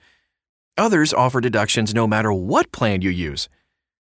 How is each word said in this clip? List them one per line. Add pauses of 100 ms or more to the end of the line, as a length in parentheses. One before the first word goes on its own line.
(760)
Others
offer
deductions
no
matter
what
plan
you
use. (600)